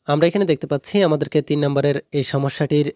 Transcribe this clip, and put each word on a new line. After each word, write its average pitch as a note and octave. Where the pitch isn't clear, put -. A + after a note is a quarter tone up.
আমরা D3+
এখানে G3
দেখতে D#3
পাচ্ছি -
আমাদেরকে D3+
তিন D3
নাম্বারের C#3+
এই C#3
সমস্যাটির C#3+